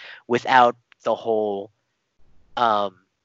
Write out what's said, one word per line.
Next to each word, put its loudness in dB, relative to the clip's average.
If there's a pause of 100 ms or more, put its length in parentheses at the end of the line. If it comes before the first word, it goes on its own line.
(280)
without 4 (260)
the -2
whole, -4 (840)
um, 0 (260)